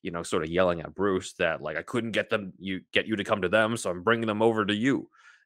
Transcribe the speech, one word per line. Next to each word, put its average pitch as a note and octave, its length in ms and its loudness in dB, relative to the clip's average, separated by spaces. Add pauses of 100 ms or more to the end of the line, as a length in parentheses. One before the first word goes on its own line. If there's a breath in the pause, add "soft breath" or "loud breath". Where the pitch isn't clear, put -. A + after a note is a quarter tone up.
you F2+ 100 -8
know, E2+ 120 -6
sorta E2 260 -2
yelling F2 320 2
at D#2 120 -12
Bruce F#2 400 -2
that, D#2+ 280 0
like, D2+ 160 -6
"I E2+ 60 -4
couldn't A#2 280 -4
get G2+ 180 -2
them, G2+ 300 -4
you, F#2 220 -4 (100)
get - 160 0
you G#2+ 80 -2
to G2+ 80 0
come G#2 180 0
to F2+ 80 0
them, A2 280 2
so G2 120 -4
I'm F2+ 140 -6
bringing A2+ 240 2
them G#2+ 140 0
over A2 240 4
to G#2 100 2
you." A2+ 340 0 (360 soft breath)